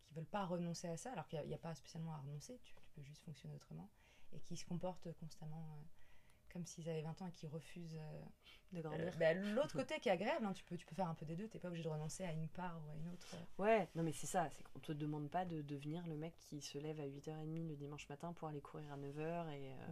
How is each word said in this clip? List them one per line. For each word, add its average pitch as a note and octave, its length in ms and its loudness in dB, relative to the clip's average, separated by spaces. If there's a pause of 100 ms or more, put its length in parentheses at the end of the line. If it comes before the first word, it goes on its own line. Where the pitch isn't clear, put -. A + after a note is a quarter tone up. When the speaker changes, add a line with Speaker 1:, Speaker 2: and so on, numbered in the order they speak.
Speaker 1:
qui - 100 -14
veulent D#3+ 120 -2
pas G3+ 200 2
renoncer E3+ 420 0
à E3 80 0
ça, B3 160 -4
alors F3 160 -2
qu'il E3 100 0
y D3 40 0
a, - 20 0
il D3 60 -2
y D3+ 40 0
a C#3+ 40 -2
pas E3 160 -4
spécialement D#3+ 400 -4
à D#3 40 -2
renoncer, D3 440 -6
tu, - 120 -10
tu - 200 -10
peux D3 80 -8
juste C#3+ 200 -12
fonctionner D3+ 320 -8
autrement, D#3 360 -8 (420)
et D#3 80 0
qui - 160 0
se - 80 -2
comportent F3 560 0
constamment, D#3+ 420 -4 (160)
euh, D3+ 40 -8 (680)
comme F3+ 120 -2
s'ils D#3+ 240 -6
avaient D#3+ 140 2
vingt D#3+ 180 -2
ans F#3+ 60 -2
et E3+ 60 -4
qui - 140 -8
refusent, D#3+ 540 -4
euh, D3+ 220 -6 (500)
Speaker 2:
De F3 80 -2
grandir. D#3+ 340 2
Speaker 1:
euh, D#3 40 -4
bah, E3 160 12
l'autre G#3 420 4
côté D4 240 2
qui - 80 4
est G3+ 40 12
agréable, A3 340 6
hein, F#3+ 80 4
tu - 100 -8
peux, F3 140 -4
tu - 80 -12
peux - 100 -8
faire F#3 120 4
un D#3+ 60 2
peu D#3 120 -6
des E3 100 -2
deux, G#3 120 -2
t'es F#3 100 -8
pas F3 100 -4
obligé E3+ 160 -2
de D#3+ 60 2
renoncer D#3 340 0
à E3+ 80 0
une D#3+ 160 2
part F3 380 -2
ou D3+ 40 -6
à D3+ 40 -6
une D#3 160 -2
autre. F3+ 160 -8 (320)
Speaker 2:
Ouais, G3+ 360 10
non E3 80 4
mais D#3+ 100 6
c'est C#3+ 140 0
ça, E3 240 6
c'est - 140 -10
qu'on - 160 -10
te - 120 -2
demande D3+ 380 0
pas F3+ 140 4
de E3+ 160 -2
devenir D3 460 -2
le D#3+ 100 0
mec D#3+ 220 -4
qui D3 240 -8
se - 160 -4
lève D3+ 220 -2
à D3 40 -2
huit C#3 240 -4
heures D#3 120 -4
et D#3 60 -2
demie D#3+ 220 0
le D3+ 80 -2
dimanche C#3+ 320 -6
matin E3+ 240 -4
pour D#3+ 160 -4
aller D3 140 -4
courir D3+ 280 -8
à C#3+ 60 -4
neuf C#3+ 220 -4
heures E3 320 2
et, C#3 220 -4
euh, A2+ 200 -6